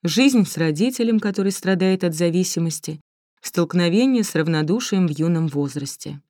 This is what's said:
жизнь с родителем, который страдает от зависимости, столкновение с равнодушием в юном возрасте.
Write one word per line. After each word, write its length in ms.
жизнь 440
с 100
родителем, 640
который 320
страдает 520
от 100
зависимости, 880
столкновение 840
с 100
равнодушием 760
в 20
юном 380
возрасте. 800